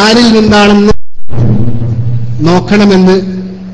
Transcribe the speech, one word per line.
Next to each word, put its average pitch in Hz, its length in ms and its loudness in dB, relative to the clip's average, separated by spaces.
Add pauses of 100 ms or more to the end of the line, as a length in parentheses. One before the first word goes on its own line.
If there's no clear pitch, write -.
ആരിൽ 226 340 2
നിന്നാണെന്ന് 208 580 2 (1500)
നോക്കണമെന്ന് 185 680 2 (580)